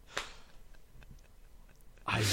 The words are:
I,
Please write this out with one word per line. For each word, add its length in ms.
I, 280